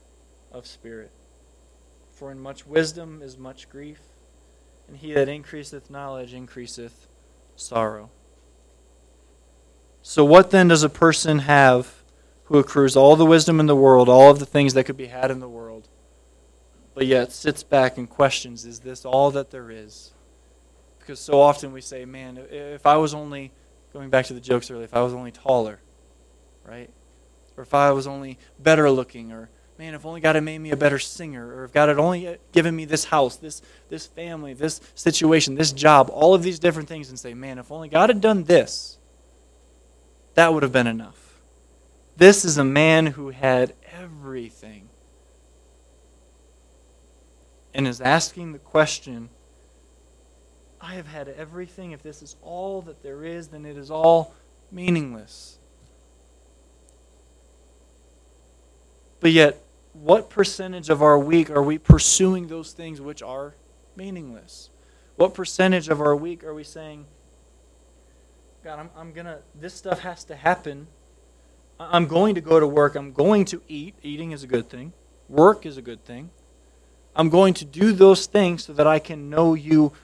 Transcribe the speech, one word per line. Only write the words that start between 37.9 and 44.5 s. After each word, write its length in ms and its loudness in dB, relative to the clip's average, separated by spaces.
had 100 -2
done 240 0
this, 540 0
that 180 4
would 100 0
have 100 -2
been 140 0
enough." 520 -14
This 280 8
is 120 -2
a 80 0
man 420 2
who 240 -8
had 440 -2
everything 960 -20